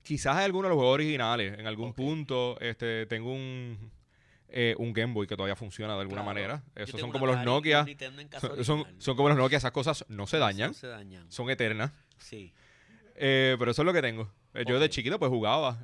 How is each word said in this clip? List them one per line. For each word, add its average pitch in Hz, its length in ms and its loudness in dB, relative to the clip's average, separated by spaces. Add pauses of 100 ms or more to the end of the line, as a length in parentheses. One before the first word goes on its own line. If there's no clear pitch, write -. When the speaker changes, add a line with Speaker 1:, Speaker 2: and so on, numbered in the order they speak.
Speaker 1:
quizás 139 340 0
hay 190 80 2
algunos 190 240 0
de 180 60 4
los - 20 6
juegos 131 180 6
originales. 120 640 0
En 107 80 -10
algún 110 240 -6
Speaker 2:
Ok. 117 60 -14
Speaker 1:
punto, 131 640 -2
este, 113 460 -4
tengo 117 260 -6
un, 127 580 -10 (580)
eh, 117 300 2
un 117 140 -2
Game 113 220 0
Boy 104 120 0
que 104 100 -6
todavía 98 200 -2
funciona 107 380 -6
de 98 80 -2
alguna 98 200 -6
Speaker 2:
Claro. 101 120 -4
Speaker 1:
manera. 101 280 -4 (140)
Speaker 2:
Yo 107 60 -8
Speaker 1:
Esos 104 40 -8 (100)
Speaker 2:
tengo - 40 -8
Speaker 1:
son 120 80 -4
Speaker 2:
un 120 40 -10
Speaker 1:
como 131 140 0
los 127 100 4
Speaker 2:
Atari 120 120 0
y - 20 -
un 127 60 4
Speaker 1:
Nokia. 147 280 4
Speaker 2:
Nintendo 139 360 -12
en 147 80 -16
casa 135 200 -8
Speaker 1:
Son, 127 160 -4
son, 151 160 2
Speaker 2:
original. - 220 -12
Speaker 1:
son 131 140 0
como 139 140 6
los 147 80 8
Nokia. 131 200 4
Esas 120 140 -2
cosas 143 360 -2
no 101 180 -8
se 160 120 0
Speaker 2:
No, 147 60 4
Speaker 1:
dañan. 104 260 0
Speaker 2:
no - 40 -12
se - 120 -18
dañan. 98 460 -18
Speaker 1:
Son 123 160 -8
eternas. 117 440 0 (260)
Speaker 2:
Sí. 101 340 -16 (640)
Speaker 1:
Eh, 135 420 4
pero 120 120 2
eso 117 120 2
es 156 40 4
lo 185 80 4
que 165 80 4
tengo. 113 280 -2 (220)
Eh, 120 160 -4
yo 123 100 4
de 151 80 4
Speaker 2:
Ok. 151 60 2
Speaker 1:
chiquito, 147 260 -2
pues, 143 120 2
jugaba, 123 540 2